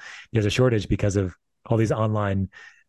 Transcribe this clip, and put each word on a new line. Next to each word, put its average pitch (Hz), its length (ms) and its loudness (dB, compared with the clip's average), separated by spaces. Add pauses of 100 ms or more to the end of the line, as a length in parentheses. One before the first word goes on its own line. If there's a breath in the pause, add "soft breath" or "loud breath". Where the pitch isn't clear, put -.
(320 loud breath)
There's 104 140 2
a 104 40 2
shortage 117 380 2
because 101 280 0
of 95 200 -2 (300)
all 117 120 2
these 110 140 2
online, 104 580 0 (400 loud breath)